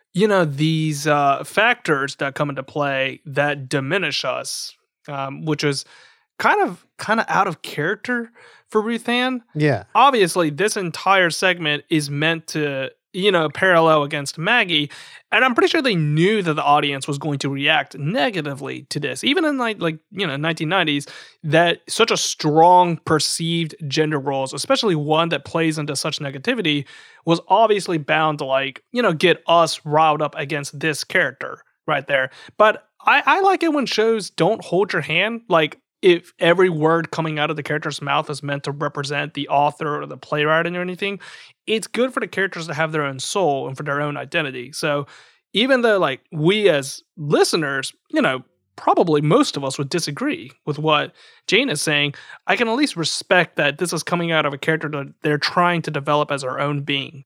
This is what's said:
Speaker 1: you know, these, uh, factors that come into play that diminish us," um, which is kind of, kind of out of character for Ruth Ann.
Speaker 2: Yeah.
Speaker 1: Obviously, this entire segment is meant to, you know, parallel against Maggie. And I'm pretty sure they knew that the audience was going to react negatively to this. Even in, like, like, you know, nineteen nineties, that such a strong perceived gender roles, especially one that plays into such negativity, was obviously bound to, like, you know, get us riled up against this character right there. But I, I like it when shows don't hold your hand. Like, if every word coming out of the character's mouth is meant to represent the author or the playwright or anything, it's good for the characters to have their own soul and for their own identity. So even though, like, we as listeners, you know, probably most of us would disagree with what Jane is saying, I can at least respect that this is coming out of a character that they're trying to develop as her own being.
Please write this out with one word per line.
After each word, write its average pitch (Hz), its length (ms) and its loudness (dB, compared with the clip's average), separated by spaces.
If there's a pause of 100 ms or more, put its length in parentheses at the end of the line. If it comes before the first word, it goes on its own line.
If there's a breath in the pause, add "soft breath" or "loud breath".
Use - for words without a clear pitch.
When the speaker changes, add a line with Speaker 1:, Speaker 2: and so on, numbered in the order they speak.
(140 loud breath)
Speaker 1:
you 190 120 4
know, 196 200 4
these, 151 600 0
uh, 147 380 2
factors 170 720 0
that 139 180 -4
come 147 140 -2
into 139 140 -8
play 135 640 -4
that 143 420 -2
diminish 147 560 -2
us," - 500 -8 (340)
um, 143 360 -8
which 156 200 -2
is 143 200 0 (540 soft breath)
kind 339 280 2
of, 185 200 -10 (120)
kind - 220 -2
of - 80 -4
out 185 200 2
of 165 140 -8
character 214 680 -6 (400 soft breath)
for 214 100 2
Ruth 226 280 -4
Ann. 247 340 -2 (120)
Speaker 2:
Yeah. 139 300 2 (100)
Speaker 1:
Obviously, 180 560 4
this 185 260 -2
entire 185 540 2
segment 160 600 -2
is 147 200 0
meant 160 380 -2
to, 139 420 -6 (220)
you 190 200 0
know, 160 160 2
parallel 160 540 4
against 143 340 -6
Maggie. 170 540 0 (420 loud breath)
And 226 120 2
I'm 254 100 2
pretty 339 160 4
sure 339 100 2
they 262 140 2
knew 170 480 2
that 165 120 0
the 147 80 -2
audience 143 460 2
was 143 80 -4
going 143 220 -4
to 143 100 -4
react 139 480 0
negatively 147 920 -4
to 151 100 -6
this. 139 240 -6
Even 311 220 2
in, 294 100 -2
like, 233 240 -4
like, 160 180 -4 (120)
you 190 160 -6
know, 139 100 -4
nineteen 160 320 -2
nineties, 156 380 0 (360 loud breath)
that 165 460 2
such - 220 2
a 196 80 2
strong 170 800 4
perceived 165 760 -2 (140)
gender 151 300 0
roles, 135 340 -4
especially 214 420 0
one 156 360 2
that 143 160 -4
plays 165 320 0
into 147 180 -6
such 156 220 -4
negativity, 147 640 -2 (400 loud breath)
was 165 240 2
obviously 208 480 4
bound 156 440 0
to, 147 40 -4
like, 135 380 -2 (100)
you 240 80 -2
know, 208 140 2
get 165 320 2
us 170 400 4
riled 151 340 4
up 147 160 -4
against 143 420 -8
this 147 240 -4
character - 600 -4 (240)
right 143 220 -2
there. 131 200 0 (300 loud breath)
But 214 280 4 (140)
I, 269 240 4
I 302 160 4
like 381 220 2
it 330 100 2
when 277 140 0
shows 220 420 0
don't 196 340 0
hold 185 300 -2
your 175 100 -2
hand. 190 460 -2
Like, 160 300 2 (240)
if 175 360 4
every 180 300 4
word 160 420 0
coming 156 280 -4
out 151 120 -2
of 156 60 -4
the 147 60 -8
character's 151 400 -6
mouth 143 280 -2
is 143 120 -8
meant 143 220 -6
to 143 60 -4
represent 143 640 -6
the 143 140 -8
author 147 540 -2
or 147 40 -10
the 143 120 -14
playwright 156 480 0
or 175 140 -6
anything, 185 380 -6 (480 loud breath)
it's 214 200 -2
good 247 260 -2
for 254 80 -4
the 202 80 -6
characters 185 380 -4
to 165 80 -8
have 156 180 -2
their 156 120 -2
own 135 140 -6
soul 139 480 -2
and 135 100 -10
for 156 60 -12
their 147 180 -4
own 147 160 -4
identity. 135 560 -6
So 147 340 -4 (480 soft breath)
even 254 260 4
though, 220 180 4
like, 143 220 0 (100)
we 185 380 2
as 139 340 0 (140)
listeners, 151 760 0 (180)
you 311 120 0
know, 131 220 -2 (320)
probably 170 460 2
most 196 340 2
of 139 80 -4
us 131 140 -6
would 139 100 -4
disagree 156 640 -6 (140)
with 147 120 -4
what 151 360 0 (320 soft breath)
Jane 240 240 2
is 151 100 -2
saying, 147 340 0 (320 loud breath)
I 190 100 2
can 226 120 0
at 226 80 0
least 285 180 0
respect 170 600 0
that 147 220 -2
this 180 160 -4
is 160 80 -4
coming 170 280 -2
out 156 140 2
of 143 80 -2
a 143 60 -12
character 160 320 -2
that 143 320 -8
they're 147 160 0
trying 175 440 0
to - 80 -8
develop 147 400 -2
as 139 120 -4
her 131 180 -6
own 143 220 -2
being. 139 440 -6